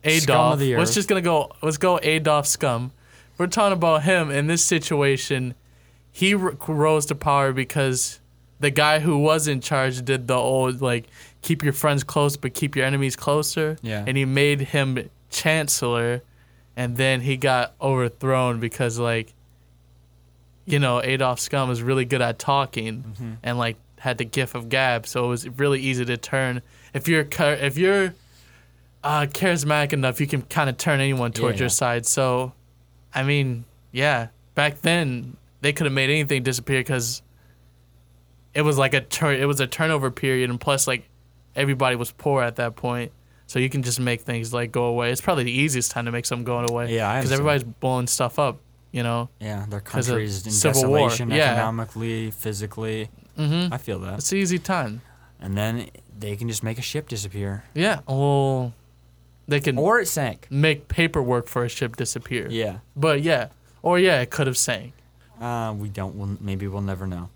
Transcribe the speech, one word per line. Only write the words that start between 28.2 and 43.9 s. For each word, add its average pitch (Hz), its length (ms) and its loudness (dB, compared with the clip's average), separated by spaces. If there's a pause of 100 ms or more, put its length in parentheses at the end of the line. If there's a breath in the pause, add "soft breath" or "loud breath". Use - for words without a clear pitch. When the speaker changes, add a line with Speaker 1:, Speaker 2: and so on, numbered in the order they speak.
Speaker 2:
uh, 147 240 2
charismatic 151 680 0
enough, 131 280 0
you 143 60 2
can 139 160 -2
kinda 143 300 0
turn 147 280 0
anyone 131 340 0
Speaker 1:
Yeah, - 60 -4
Speaker 2:
towards 120 180 0
your 123 80 2
Speaker 1:
yeah. 117 40 0
Speaker 2:
side. 120 360 0
So, 131 460 0 (640)
I 135 100 0
mean, 135 400 0 (260)
yeah, 127 380 0 (260)
back 147 280 0
then 131 540 0 (240)
they 143 120 2
could 151 140 -2
have 135 60 0
made 135 180 2
anything 143 320 0
disappear 127 400 0
'cause 120 400 -4 (1300 soft breath)
it 151 80 0
was 151 160 4
like 135 160 4
a 135 60 4
tur-, 151 320 0
it 135 140 2
was 143 140 0
a 131 60 2
turnover 151 440 0
period, 127 400 0
and 123 100 -4
plus, 139 260 2
like, 127 220 -4 (480)
everybody 135 400 2
was 117 160 -4
poor 139 300 0
at 117 140 -2
that 117 200 -4
point, 120 340 -4 (360 soft breath)
so - 120 -4
you 127 120 2
can 139 120 -2
just 123 180 -2